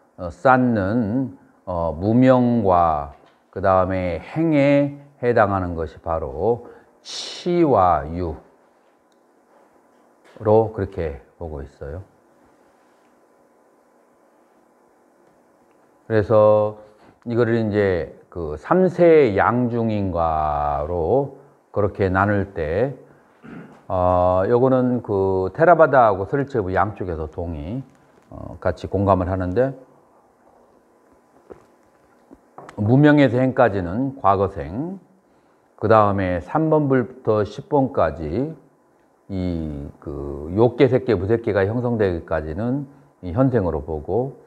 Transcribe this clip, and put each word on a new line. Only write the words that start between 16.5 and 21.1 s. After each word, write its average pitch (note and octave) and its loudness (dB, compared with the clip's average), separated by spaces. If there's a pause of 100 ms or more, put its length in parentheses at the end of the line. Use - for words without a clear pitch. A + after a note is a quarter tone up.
이거를 A2+ 0
이제 G2 0 (100)
그 D#2 -10
삼세 E3 4
양중인과로 F2 -2 (340)